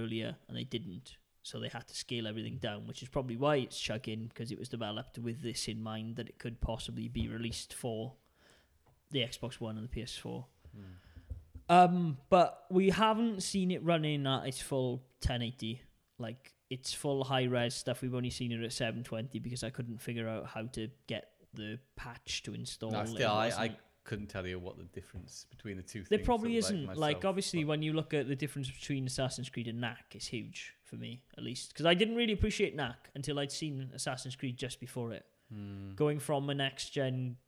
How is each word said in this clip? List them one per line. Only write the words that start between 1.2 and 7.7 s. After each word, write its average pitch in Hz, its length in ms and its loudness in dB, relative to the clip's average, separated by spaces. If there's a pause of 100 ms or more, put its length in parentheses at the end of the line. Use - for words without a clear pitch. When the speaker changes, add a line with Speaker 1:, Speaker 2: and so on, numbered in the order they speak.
Speaker 1:
So - 160 -8
they 110 100 -4
had - 180 -8
to - 80 -14
scale 117 300 -2
everything 113 320 -4
down, 110 300 -4
which 127 160 -10
is 123 60 -12
probably 127 280 -2
why 143 200 6
it's 120 220 -2
chugging, 113 540 -4
'cause 117 180 -6
it 104 60 -4
was 117 120 -8
developed 113 500 -6
with 117 220 -4
this 117 260 -4
in 110 160 -4
mind, 110 320 -4
that 117 140 -6
it - 100 -20
could 117 220 -6
possibly 117 460 -2
be 117 200 0
released 113 480 -4